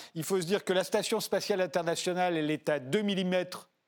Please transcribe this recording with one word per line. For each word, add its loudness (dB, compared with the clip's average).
il -6
faut 0
se -4
dire 0
que -2
la 4
Station 0
spatiale -2
internationale, 0
elle 0
est -2
à 2
deux 0
millimètres 0